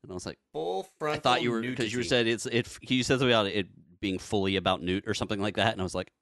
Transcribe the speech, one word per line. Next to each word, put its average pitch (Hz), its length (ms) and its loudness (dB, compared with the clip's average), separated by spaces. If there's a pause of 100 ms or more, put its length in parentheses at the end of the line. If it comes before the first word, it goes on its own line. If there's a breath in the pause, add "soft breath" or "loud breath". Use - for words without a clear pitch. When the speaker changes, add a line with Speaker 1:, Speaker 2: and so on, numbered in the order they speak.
Speaker 1:
And - 100 -16
I 92 40 -10
was 90 100 -8
like, 82 140 -12 (140)
Speaker 2:
Full 175 300 -4
Speaker 1:
I - 40 -14 (100)
Speaker 2:
frontal 151 240 -4
Speaker 1:
thought 123 220 4
you 120 80 0
were, 113 100 0
'cause 123 300 -2
you 123 80 -2
Speaker 2:
nudity. 120 100 -2
Speaker 1:
said 120 180 4
it's, 113 200 0
it, 120 280 -2 (140)
you 127 140 2
said 131 160 2
something 131 120 4
about 110 160 4
it 98 200 -2 (340)
being 95 160 0
fully 98 380 0
about 92 260 2
Newt 92 260 0
or 107 60 -2
something 101 260 -4
like 101 180 -2
that, 110 160 2
and 98 80 -8
I - 20 0
was - 120 -4
like 92 160 -6 (100)